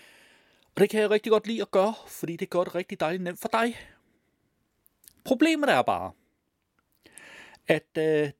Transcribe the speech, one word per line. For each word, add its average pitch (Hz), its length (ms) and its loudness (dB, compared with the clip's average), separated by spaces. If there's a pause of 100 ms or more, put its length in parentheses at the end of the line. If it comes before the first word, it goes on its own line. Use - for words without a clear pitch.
(760)
Og - 60 0
det 202 100 4
kan 214 100 0
jeg 208 100 2
rigtig 214 200 0
godt 208 160 2
lide 220 160 -4
at - 80 -10
gøre, 202 240 2 (120)
fordi 165 300 -10
det 185 140 -8
gør 175 140 0
det - 100 -12
rigtig 180 260 -6
dejligt 175 220 -2
nemt 175 180 -10
for 220 80 -6
dig. 226 300 -2 (1500)
Problemet 294 460 2
er 131 120 6
bare, 92 300 -2 (1500)
at, 160 320 0
øh, 156 420 0